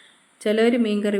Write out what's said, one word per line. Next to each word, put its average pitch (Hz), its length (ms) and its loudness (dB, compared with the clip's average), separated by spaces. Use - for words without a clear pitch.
ചിലവർ 220 320 2
മീൻ 208 180 -2
കറി 208 180 -2